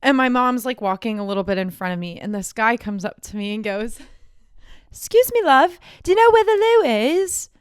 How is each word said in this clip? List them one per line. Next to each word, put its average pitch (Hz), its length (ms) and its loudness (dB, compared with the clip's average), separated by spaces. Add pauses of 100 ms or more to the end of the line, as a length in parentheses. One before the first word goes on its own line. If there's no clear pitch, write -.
And 269 140 2
my 262 120 2
mom's, 247 360 0
like, 311 160 -6
walking 208 380 -4
a 202 80 -6
little 196 180 -4
bit 185 140 -2
in 190 120 -4
front 180 240 -6
of 175 40 -6
me. 175 200 -10
And 208 160 -8
this 196 180 -8
guy 226 240 0
comes 202 280 -8
up - 180 -8
to - 140 -16
me 208 180 -6
and 214 100 -8
goes, 208 340 -6 (920)
Excuse - 420 0
me, 480 100 0
love. 320 360 4 (240)
Do 349 100 0
you 381 40 4
know 453 140 6
where 440 140 6
the 415 80 0
loo 427 380 4 (320)
is? - 280 -8 (100)